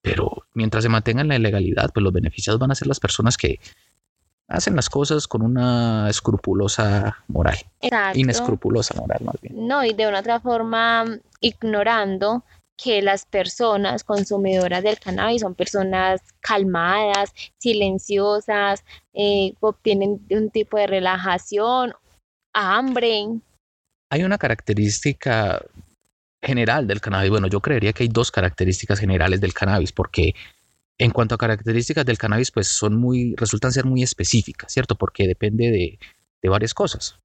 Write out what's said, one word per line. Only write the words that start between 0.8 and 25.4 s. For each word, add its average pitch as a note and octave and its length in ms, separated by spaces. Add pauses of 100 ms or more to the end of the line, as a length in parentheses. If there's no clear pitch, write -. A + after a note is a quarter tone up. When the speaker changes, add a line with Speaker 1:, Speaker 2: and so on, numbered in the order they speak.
Speaker 1:
se A#2 60
mantenga A2+ 320
en D3+ 80
la C#3+ 80
ilegalidad, G2+ 560
pues A2 100
los F#2+ 120
beneficiados G2+ 440
van C3 120
a C3+ 40
ser C3+ 140
las C#3 100
personas - 380
que - 240 (880)
hacen - 260
las C#3 140
cosas C#3+ 400
con A2 140
una A#2+ 680
escrupulosa G2+ 1080 (100)
moral. - 300 (220)
Speaker 2:
Exacto. C3 380
Speaker 1:
Inescrupulosa - 800
moral, - 240
más - 200
bien. A3 260
Speaker 2:
No, C4+ 160
y A3+ 80
de A3 160
una G3+ 120
otra A#3 200
forma, A3+ 640 (360)
ignorando G#3+ 1040 (400)
que G#3+ 200
las G3 240
personas G3+ 760
consumidoras F#3+ 800
del G#3+ 160
cannabis G3+ 440
son F#3 120
personas F#3 680 (180)
calmadas, G3+ 920 (260)
silenciosas, G3+ 1200 (300)
eh, G3+ 480
obtienen G#3 680
un G#3+ 200
tipo G#3+ 280
de G3+ 80
relajación, F#3+ 1080 (600)
hambre. A3 760 (840)
Speaker 1:
Hay D#3 140
una G3+ 140
característica A2 1300 (800)